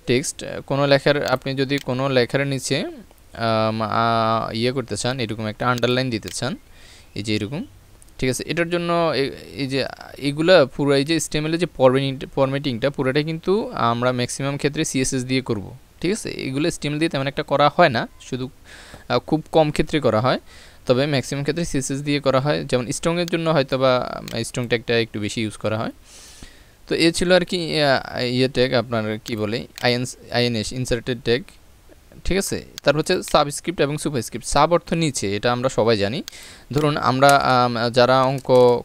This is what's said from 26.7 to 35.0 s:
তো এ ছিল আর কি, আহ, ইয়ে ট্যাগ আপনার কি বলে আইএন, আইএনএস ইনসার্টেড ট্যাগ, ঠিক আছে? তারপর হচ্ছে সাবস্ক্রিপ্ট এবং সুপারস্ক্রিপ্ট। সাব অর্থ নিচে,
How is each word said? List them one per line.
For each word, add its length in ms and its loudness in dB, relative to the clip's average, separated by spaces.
তো 80 -2
এ 160 4
ছিল 200 0
আর 140 4
কি, 360 -2
আহ, 400 0
ইয়ে 260 2
ট্যাগ 260 2
আপনার 520 0
কি 100 -6
বলে 320 -4
আইএন, 220 0
আইএনএস 420 -2
ইনসার্টেড 480 -4
ট্যাগ, 200 0
ঠিক 120 0
আছে? 280 -4
তারপর 160 2
হচ্ছে 240 0
সাবস্ক্রিপ্ট 580 0
এবং 160 0
সুপারস্ক্রিপ্ট। 500 -6
সাব 260 2
অর্থ 200 0
নিচে, 420 -2